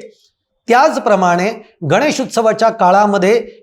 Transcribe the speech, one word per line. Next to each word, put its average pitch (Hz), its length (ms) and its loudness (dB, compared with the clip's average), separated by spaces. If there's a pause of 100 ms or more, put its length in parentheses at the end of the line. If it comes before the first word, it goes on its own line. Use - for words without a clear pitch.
(680)
त्याचप्रमाणे 214 840 0 (380)
गणेश 254 300 0
उत्सवाच्या 220 480 -2
काळामध्ये 202 760 2 (160)